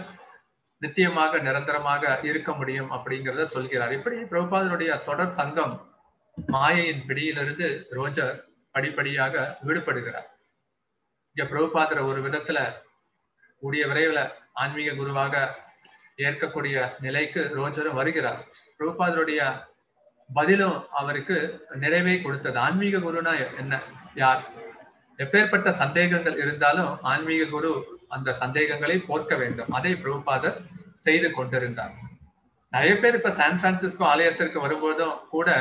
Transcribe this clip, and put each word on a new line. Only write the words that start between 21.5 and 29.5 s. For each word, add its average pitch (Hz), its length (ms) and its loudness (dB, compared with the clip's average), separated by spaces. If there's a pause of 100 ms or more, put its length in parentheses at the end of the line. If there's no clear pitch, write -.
நிறைவை 175 480 2
கொடுத்தது. 135 360 -2
ஆன்மீக 190 400 2
குருனா 165 580 -2
என்ன, 135 180 -4 (400)
யார்? 131 280 4 (760)
எப்பேற்பட்ட 196 520 4
சந்தேகங்கள் 165 640 2
இருந்தாலும் 147 680 2
ஆன்மீக 156 420 0
குரு 151 260 -2 (380)
அந்த 131 240 -4
சந்தேகங்களை 147 640 0
போக்க 151 380 -2
வேண்டும். 120 340 -2